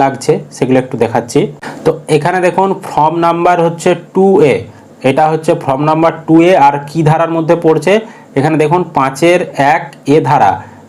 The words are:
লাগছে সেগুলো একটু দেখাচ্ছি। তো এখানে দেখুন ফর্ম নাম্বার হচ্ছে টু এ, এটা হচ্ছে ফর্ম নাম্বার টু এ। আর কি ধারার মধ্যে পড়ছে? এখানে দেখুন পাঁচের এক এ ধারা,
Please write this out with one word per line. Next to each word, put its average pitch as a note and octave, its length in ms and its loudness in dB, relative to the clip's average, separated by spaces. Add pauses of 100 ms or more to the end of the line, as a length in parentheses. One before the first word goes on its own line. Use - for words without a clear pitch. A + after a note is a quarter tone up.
লাগছে C3+ 300 0 (240)
সেগুলো C3 280 0
একটু - 180 -10
দেখাচ্ছি। A#2 380 -2 (440)
তো E3 60 2 (260)
এখানে F3 300 -2
দেখুন F#3 220 0 (200)
ফর্ম D#3 260 0 (120)
নাম্বার E3+ 300 0 (100)
হচ্ছে E3+ 240 -2 (240)
টু F#3+ 120 2 (260)
এ, - 20 0 (560)
এটা C#3+ 220 2
হচ্ছে D#3+ 200 -2 (120)
ফর্ম C#3 260 -2
নাম্বার D#3+ 220 2 (140)
টু D#3+ 80 2 (160)
এ। - 20 4 (140)
আর C#3+ 80 4 (140)
কি E3 100 -6 (120)
ধারার E3 260 0
মধ্যে E3 180 0 (100)
পড়ছে? D#3+ 280 2 (460)
এখানে D3+ 240 0
দেখুন D#3 180 0 (160)
পাঁচের D3 440 2 (340)
এক E3 80 -2 (320)
এ - 20 4 (120)
ধারা, A#2+ 240 2 (360)